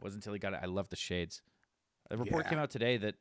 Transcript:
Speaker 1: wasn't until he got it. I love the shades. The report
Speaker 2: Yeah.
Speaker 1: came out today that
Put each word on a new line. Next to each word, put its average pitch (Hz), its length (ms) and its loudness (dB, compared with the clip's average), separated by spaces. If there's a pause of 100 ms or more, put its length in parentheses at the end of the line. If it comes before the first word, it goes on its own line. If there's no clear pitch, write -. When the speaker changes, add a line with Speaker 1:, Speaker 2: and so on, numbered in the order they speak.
Speaker 1:
wasn't 101 220 -6
until 104 100 -6
he 101 60 -2
got 98 140 0
it. 87 80 -2
I 90 60 -2
love 92 220 0
the - 60 -10
shades. - 460 -2 (680)
The - 80 -2
report 156 280 2
Speaker 2:
Yeah. - 60 -2
Speaker 1:
came 156 80 2
out 147 100 0
today 120 280 2
that 104 240 0